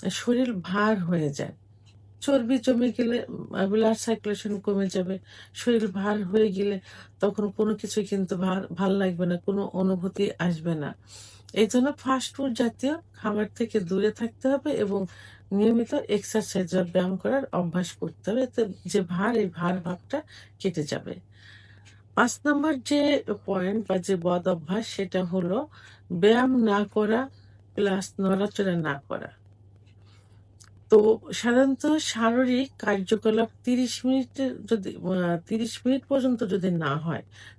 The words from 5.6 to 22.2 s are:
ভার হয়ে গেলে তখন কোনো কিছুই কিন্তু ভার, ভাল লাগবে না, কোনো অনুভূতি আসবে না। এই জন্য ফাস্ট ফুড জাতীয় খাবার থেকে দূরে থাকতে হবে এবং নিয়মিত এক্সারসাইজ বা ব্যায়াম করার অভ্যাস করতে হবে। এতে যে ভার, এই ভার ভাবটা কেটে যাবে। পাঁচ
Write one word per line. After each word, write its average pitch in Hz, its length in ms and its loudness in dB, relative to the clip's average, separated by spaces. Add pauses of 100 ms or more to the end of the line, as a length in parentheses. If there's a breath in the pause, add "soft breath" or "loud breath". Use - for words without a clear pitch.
ভার 202 360 -2
হয়ে 208 240 4
গেলে 196 320 -2 (400 loud breath)
তখন 202 300 0
কোনো 214 240 0
কিছুই 208 300 -4
কিন্তু 196 320 -4
ভার, 185 340 -2
ভাল 190 220 0
লাগবে 185 340 0
না, 175 100 0
কোনো 196 300 -4
অনুভূতি 190 720 -2
আসবে 170 360 -2
না। 147 200 -6 (580 loud breath)
এই 214 140 4
জন্য 247 320 2
ফাস্ট 262 380 -2
ফুড 269 180 -2
জাতীয় 254 400 0 (200)
খাবার 208 400 -2
থেকে 226 260 -2
দূরে 190 300 0
থাকতে 226 380 -4
হবে 277 240 0
এবং 196 340 0 (460 loud breath)
নিয়মিত 226 420 2
এক্সারসাইজ 202 800 -2
বা 175 60 4
ব্যায়াম 180 340 0
করার 240 260 0 (100)
অভ্যাস 180 400 -2
করতে - 380 -8
হবে। 247 120 0
এতে 247 220 -2 (220)
যে 196 140 0
ভার, 185 360 -2
এই 202 120 2
ভার 180 320 -2
ভাবটা 180 420 -6 (360 loud breath)
কেটে 170 240 -2
যাবে। - 320 -6 (1000 loud breath)
পাঁচ 233 320 2